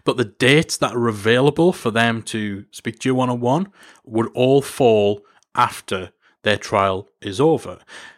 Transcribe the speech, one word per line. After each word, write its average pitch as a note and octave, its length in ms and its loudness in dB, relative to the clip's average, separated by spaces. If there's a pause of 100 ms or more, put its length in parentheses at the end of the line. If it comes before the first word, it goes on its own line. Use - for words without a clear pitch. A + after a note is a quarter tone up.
but C3 120 -2
the A#2+ 80 0
dates C#3 540 0
that A#2 180 -4
are A#2+ 100 0
available B2 640 2
for A#2 200 -6
them A2+ 300 0
to G#2 500 -6
speak - 260 -12
to - 120 -4
you C3 40 2
one-on-one B2 540 0 (360)
would A2 300 -4
all C3 280 4
fall G#2 640 2 (300)
after G#2+ 560 -2 (320)
their G#2+ 140 2
trial G2 520 0 (120)
is G2+ 200 -8
over. D3+ 400 0 (380)